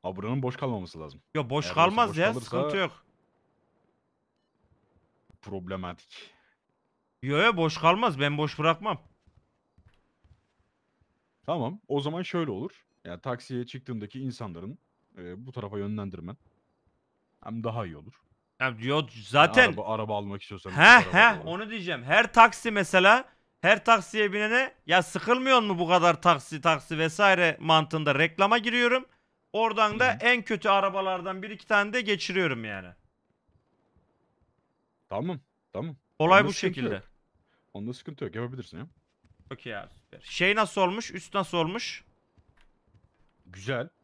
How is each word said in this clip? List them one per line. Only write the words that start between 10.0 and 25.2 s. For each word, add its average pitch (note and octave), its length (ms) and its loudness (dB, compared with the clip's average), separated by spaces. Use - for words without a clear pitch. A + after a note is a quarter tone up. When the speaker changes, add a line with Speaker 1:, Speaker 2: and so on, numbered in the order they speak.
Speaker 1:
Tamam. D#3+ 420 -4
O C#3+ 140 -2
zaman D#3 200 -6
şöyle E3 300 -4
olur. G2+ 340 -10
Yani F2+ 160 -14
taksiye B2 440 -8
çıktığındaki A#2+ 540 -12
insanların, A#2 580 -10
e, F2+ 280 -14
bu C3 60 -18
tarafa G#2 260 -10
yönlendirmen G2+ 600 -8
hem A2+ 200 -10
daha A2+ 220 -6
iyi D#2+ 120 -14
olur. D2+ 160 -20
Speaker 2:
Ya, B2+ 200 -2
yo, B2+ 160 -2
Speaker 1:
Yani D3+ 140 -2
Speaker 2:
zaten D#3 460 4
Speaker 1:
araba, G#2+ 180 -6
araba G#2+ 300 -4
almak G2+ 240 -8
istiyorsan F#2+ 300 -14
bu G2 60 -6
Speaker 2:
Heh, D3 40 6
Speaker 1:
tarafa - 140 0
Speaker 2:
heh, G#3+ 220 6
Speaker 1:
doğru. D#3+ 100 -12
Speaker 2:
onu G3+ 200 -8
diyeceğim. F3 340 -8
Her F3+ 300 2
taksi A#3 380 6
mesela, G3+ 580 4
her G3+ 240 4
taksiye G#3 480 2
binene, A3+ 400 0
"Ya E3+ 180 2
sıkılmıyor B3 580 2